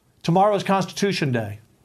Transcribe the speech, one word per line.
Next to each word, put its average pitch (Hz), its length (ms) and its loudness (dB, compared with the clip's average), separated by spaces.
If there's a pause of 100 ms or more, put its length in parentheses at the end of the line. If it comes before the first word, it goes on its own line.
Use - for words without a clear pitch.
(240)
Tomorrow 190 320 2
is 185 80 -2
Constitution 185 680 0
Day. 107 280 -4 (260)